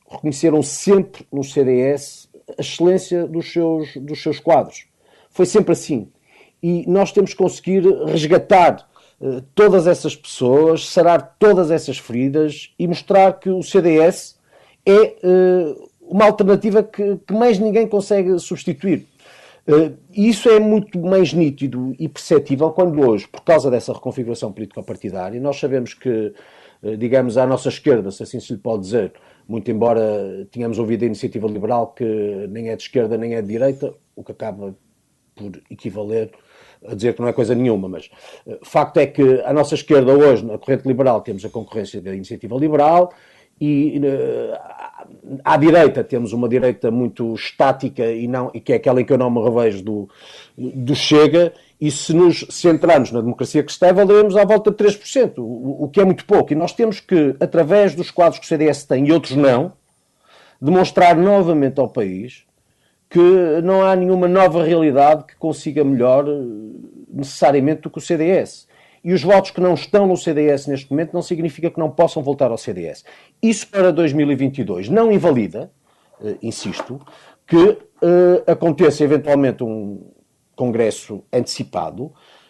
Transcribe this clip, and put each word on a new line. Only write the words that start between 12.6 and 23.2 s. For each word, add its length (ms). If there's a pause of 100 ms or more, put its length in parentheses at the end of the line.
e 80
mostrar 460
que 180
o 100
C 180
D 200
S 340 (500)
é, 160 (220)
eh, 540 (260)
uma 240
alternativa 560
que, 360
que 180
mais 240
ninguém 280
consegue 520
substituir. 680 (640)
Eh, 240 (200)
e 160
isso 220
é 100
muito 380
mais 360
nítido 680
e 100
perceptível 640
quando 360
hoje, 200